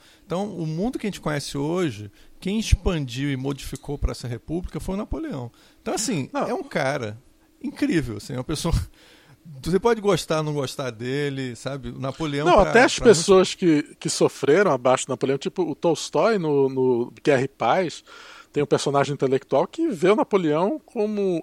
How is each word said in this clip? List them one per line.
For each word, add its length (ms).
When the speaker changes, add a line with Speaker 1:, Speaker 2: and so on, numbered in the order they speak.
Speaker 1:
Então, 300
o 100
mundo 320
que 80
a 20
gente 120
conhece 360
hoje, 540
quem 180
expandiu 720
e 60
modificou 600
pra 160
essa 160
república 520
foi 140
o 40
Napoleão. 520
Então, 140
assim, 380
Speaker 2:
Não. 160
Speaker 1:
é 60
um 100
cara 520
incrível, 560
assim, 160
é 40
uma 60
pessoa. 300
<laughs> 100
Você 160
pode 220
gostar 380
ou 40
não 120
gostar 360
dele, 640
sabe? 360
O 100
Napoleão 440
Speaker 2:
Não, 160
Speaker 1:
pra, 100
Speaker 2:
até 120
as 140
Speaker 1:
pra 100
muitos 160
Speaker 2:
pessoas 320
que, 460
que 100
sofreram 640
abaixo 340
do 40
Napoleão, 280
tipo 240
o 100
Tolstói 640
no, 320
no 440
Guerra 200
e 60
Paz, 540
tem 100
um 40
personagem 480
intelectual 540
que 200
vê 220
o 60
Napoleão 680
como, 580